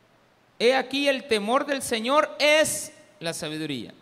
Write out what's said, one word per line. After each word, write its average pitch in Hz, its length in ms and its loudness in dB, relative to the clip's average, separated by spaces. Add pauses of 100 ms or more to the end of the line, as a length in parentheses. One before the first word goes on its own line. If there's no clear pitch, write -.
(600)
he 247 160 4
aquí 269 320 0
el 269 200 0
temor 233 380 0
del 277 160 -4
Señor 269 580 0
es 302 520 2 (300)
la 165 120 -4
sabiduría. 151 680 -6